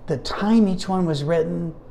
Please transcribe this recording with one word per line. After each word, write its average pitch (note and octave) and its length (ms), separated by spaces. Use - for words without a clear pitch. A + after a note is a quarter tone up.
the C#3+ 100
time G#3+ 500
each F#3 220
one F#3 160
was D3 180
written, E3+ 520